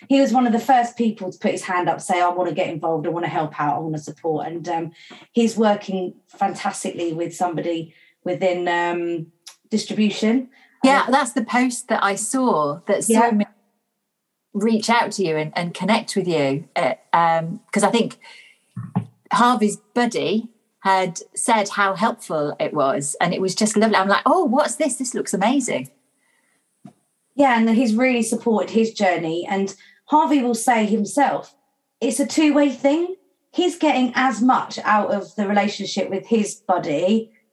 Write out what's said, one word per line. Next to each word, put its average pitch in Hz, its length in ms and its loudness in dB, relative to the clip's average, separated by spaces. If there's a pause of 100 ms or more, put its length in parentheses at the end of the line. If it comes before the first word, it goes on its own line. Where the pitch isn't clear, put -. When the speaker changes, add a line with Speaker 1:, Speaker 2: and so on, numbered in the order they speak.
Speaker 1:
he 269 100 6
was 233 140 2
one 254 140 4
of 220 60 2
the 220 60 2
first 240 380 2
people 208 340 -2
to - 60 -14
put - 140 -2
his - 120 -4
hand 175 240 -2
up, 165 140 -2
say, 180 180 0
"I 175 100 4
wanna 175 220 -2
get 165 160 -2
involved, 160 400 -4
I - 40 -2
wanna 170 160 -4
help 156 340 -4
out, 147 160 0
I - 20 -6
wanna 156 200 -6
support." 151 480 -6
And, 165 200 -10
um, 165 240 -4 (400)
he's 226 240 2
working 202 600 0 (120)
fantastically 180 840 -6
with 170 220 -6
somebody 170 580 -4 (320)
within, 180 420 -2
um, 170 600 -2 (420)
distribution. 220 800 0 (340)
Speaker 2:
Yeah, 269 220 4
Speaker 1:
And 240 80 -2
Speaker 2:
that's 285 180 2
the 226 140 -2
post 247 420 -2
that - 160 -2
I 196 120 0
saw, 202 720 0
that - 180 0
so 226 80 2
Speaker 1:
Yeah. 233 180 4
Speaker 2:
many 208 140 2 (1080)
reach 220 360 0
out 233 240 0
to 196 100 -2
you 160 120 0
and, 156 200 -2
and 175 180 -6
connect 214 420 -2
with 180 120 -2
you. 143 380 0 (100)
Uh, 160 180 0 (200)
um, 165 460 2 (120)
'cause 208 120 0
I 196 80 4
think - 260 0 (1160)
Harvey's 233 440 2 (160)
buddy 220 560 -2 (320)
had 190 380 0 (160)
said 214 340 0
how 196 260 0
helpful 160 640 -2
it 156 140 -4
was, 139 460 0
and 180 140 0
it 185 80 -4
was 185 140 -2
just 214 200 0
lovely. 208 200 4
I'm 190 120 2
like, 196 180 2
"Oh, 339 200 4
what's 262 300 0
this? 302 220 -2
This 254 180 -6
looks 208 180 -6
amazing." 190 560 0 (1500)
Speaker 1:
Yeah, 262 220 4
and 226 120 4
he's 220 260 4
really 247 280 2
supported 214 460 0
his 220 240 2
journey. 170 560 -2
And 196 260 -2 (300)
Harvey 302 360 4
will 240 140 0
say 226 300 2
himself, 202 680 0 (440)
it's 233 200 -2
a 277 60 0
two-way 294 440 4
thing. 330 460 0 (360)
He's 349 260 0
getting 254 380 2
as 254 260 2
much - 380 0
out 208 340 2
of - 220 -6
the 202 120 -2
relationship 202 640 -2
with - 180 -6
his 214 280 0
buddy 175 760 0 (220)